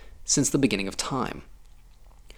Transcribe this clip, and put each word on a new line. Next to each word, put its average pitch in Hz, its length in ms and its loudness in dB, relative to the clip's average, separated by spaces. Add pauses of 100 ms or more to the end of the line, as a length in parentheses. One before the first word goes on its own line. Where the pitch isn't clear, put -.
(240)
since - 260 4
the 151 80 4
beginning 101 300 2
of - 80 -8
time. - 460 -2 (960)